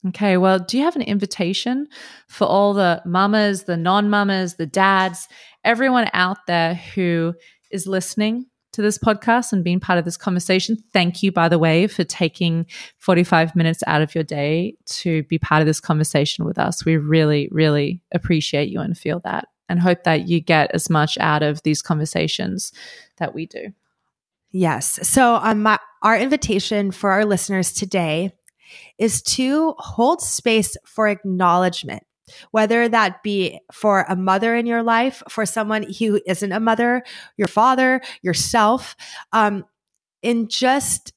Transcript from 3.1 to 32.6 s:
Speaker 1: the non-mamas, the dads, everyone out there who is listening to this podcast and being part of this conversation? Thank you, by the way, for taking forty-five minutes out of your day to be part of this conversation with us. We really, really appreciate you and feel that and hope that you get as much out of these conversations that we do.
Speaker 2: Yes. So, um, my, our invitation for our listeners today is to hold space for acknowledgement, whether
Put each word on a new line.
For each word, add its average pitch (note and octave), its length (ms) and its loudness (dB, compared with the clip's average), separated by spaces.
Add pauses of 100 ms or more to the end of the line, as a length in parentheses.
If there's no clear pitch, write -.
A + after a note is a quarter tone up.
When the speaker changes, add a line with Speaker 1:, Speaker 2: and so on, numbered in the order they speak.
Speaker 1:
the E3+ 120 -2
non-mamas, G3 800 0
the E3 100 -4
dads, F#3+ 640 0 (360)
everyone B3 500 2
out F#3 240 -2 (100)
there E3+ 260 0
who E3+ 640 -2 (340)
is F#3 160 -6
listening G#3+ 640 -2 (260)
to A3 80 -4
this G#3 160 0
podcast A3+ 560 0
and F#3 100 0
being F3+ 160 0
part F3+ 200 2
of E3 60 -2
this E3+ 120 -6
conversation? F#3 600 0 (160)
Thank F3 280 0
you, G3 100 2
by E3+ 180 2
the E3+ 100 2
way, E3 260 4
for F#3+ 180 -2
taking E3 600 -2 (320)
forty-five F3 580 2
minutes E3 300 2
out D3+ 160 0
of D#3 140 -2
your D#3+ 80 -2
day D#3 520 -2 (120)
to D#3+ 360 -2
be D#3+ 140 -2
part D#3 240 2
of D3+ 60 4
this D#3 140 0
conversation D3+ 640 0
with - 120 -4
us. - 260 -2
We D#3+ 140 2
really, D3+ 540 2
really D#3 500 0 (100)
appreciate D3+ 580 0
you - 100 -6
and - 180 -4
feel E3 220 -4
that - 300 -8 (200)
and F3 100 0
hope F3+ 260 2
that E3 220 0
you E3+ 120 2
get D#3 340 2
as E3 160 -4
much D#3 300 2
out D3+ 240 0
of D3+ 200 -2
these D#3 200 0
conversations E3+ 880 -4 (460)
that - 180 -6
we D#3+ 100 -8
do. - 260 -14 (800)
Speaker 2:
Yes. D#3+ 560 -2
So, A#3+ 280 4
um, G#3+ 280 0
my, G#3+ 140 4 (240)
our A3 160 4
invitation G#3 760 0
for G3 200 -2
our G3+ 120 2
listeners G3 480 -2
today F3+ 640 -4 (640)
is G#3+ 240 0
to C#4+ 560 0
hold D4+ 440 0
space - 540 0 (100)
for G#3+ 220 -2
acknowledgement, F3+ 960 0 (480)
whether A3+ 380 2